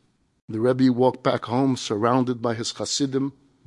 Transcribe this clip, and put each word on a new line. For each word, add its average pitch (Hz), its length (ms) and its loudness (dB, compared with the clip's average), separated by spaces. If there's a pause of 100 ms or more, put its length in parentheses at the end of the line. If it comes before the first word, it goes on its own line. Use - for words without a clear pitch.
(480)
the 110 120 -6
Rebbe 127 320 4
walked 127 300 2
back 127 240 0
home 127 300 0
surrounded 120 640 0
by 117 140 -2
his 113 180 -6
Hasidim 135 600 -4 (340)